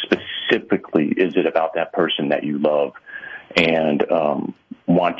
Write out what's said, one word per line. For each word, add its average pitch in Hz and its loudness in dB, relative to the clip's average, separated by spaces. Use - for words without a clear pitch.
specifically - -2
is 90 0
it 82 2
about 80 0
that 82 -2
person 80 0
that 71 0
you 73 -2
love? 73 2
And, 80 2
um, 76 0
want 87 0